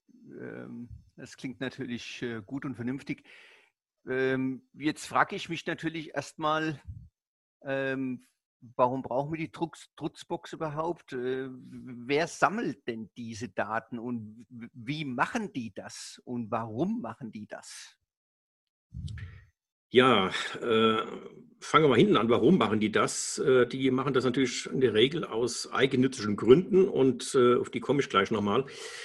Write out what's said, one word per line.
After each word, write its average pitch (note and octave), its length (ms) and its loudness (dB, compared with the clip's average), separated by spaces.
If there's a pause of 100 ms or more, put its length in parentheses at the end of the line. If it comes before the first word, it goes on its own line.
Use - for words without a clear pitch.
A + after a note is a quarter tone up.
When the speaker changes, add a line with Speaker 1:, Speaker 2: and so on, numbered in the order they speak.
(420)
Speaker 1:
ähm, A#2+ 480 -14 (260)
das - 220 -20
klingt C3 240 -12
natürlich, A#2+ 640 -10
äh, A#2 220 -8
gut C#3 200 -10
und B2+ 100 -8
vernünftig. C3 480 -8 (840)
Ähm, C3 560 -2 (100)
jetzt D3 320 -4
frage C#3 300 2
ich - 120 -10
mich E3+ 180 -8
natürlich D#3+ 480 -6
erstmal, D#3 680 -2 (800)
ähm, C3+ 640 -4 (480)
warum B2+ 260 2
brauchen C#3 300 -2
wir D#3+ 80 -4
die D#3+ 120 -8
Trutz-, - 440 -8
Trutzbox - 580 -8
überhaupt? D#3+ 600 -6
Äh, C3 360 -4
wer B2+ 800 -4
sammelt E3 600 -2
denn A2+ 280 -8
diese A2+ 340 -8
Daten A2 500 -4
und A2+ 500 -10
w-, A#2+ 240 -16
wie C#3 320 -8
machen D3+ 480 -4
die A2+ 200 -8
das - 520 -16
und A#2+ 260 -8
warum A#2+ 500 -4
machen A2+ 300 -10
die G#2+ 160 -14
das? - 480 -18 (2000)
Speaker 2:
Ja, A#2 360 6 (340)
äh, A2+ 400 4 (600)
fangen D#3 240 4
wir C#3+ 40 8
mal A2+ 80 6
hinten F3 200 6
an. A2 120 4
Warum A#2 280 6
machen G#2+ 220 2
die G#2 120 2
das? - 480 -2
Äh, B2+ 260 6
die C3+ 240 -2
machen C3+ 240 0
das B2+ 120 2
natürlich B2+ 420 0
in C#3+ 140 -2
der A#2 120 4
Regel C#3+ 300 4
aus A#2+ 480 -4
eigennützigen B2+ 640 2
Gründen F#3 520 6
und, C3 460 2
äh, B2 220 6
auf - 160 -2
die C3 80 -6
komme C#3 220 0
ich - 80 -6
gleich G2 200 2
nochmal. G#2 360 0 (400)